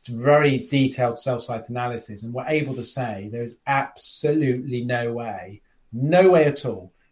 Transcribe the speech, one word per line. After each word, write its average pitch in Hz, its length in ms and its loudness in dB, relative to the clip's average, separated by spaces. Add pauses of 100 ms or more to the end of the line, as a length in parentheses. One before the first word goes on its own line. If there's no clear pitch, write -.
very 135 500 4
detailed 131 600 0
cell 123 220 -4
site 113 280 -8
analysis 120 540 -8
and 117 100 -10
were 123 140 -8
able 151 300 -2
to 120 80 -8
say 107 480 -6
there 117 100 -6
is 117 140 -12 (100)
absolutely 135 1200 -2
no 120 280 -2
way, 104 480 -10 (320)
no 160 380 6
way 165 140 8
at 143 200 0
all, 92 280 -8 (200)